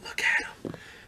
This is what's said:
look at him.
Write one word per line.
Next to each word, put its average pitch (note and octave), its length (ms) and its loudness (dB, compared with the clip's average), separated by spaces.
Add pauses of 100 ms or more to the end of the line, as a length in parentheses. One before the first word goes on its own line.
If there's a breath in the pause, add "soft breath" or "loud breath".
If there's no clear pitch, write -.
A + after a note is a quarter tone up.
look - 180 -2
at - 220 6
him. - 280 -8 (360 loud breath)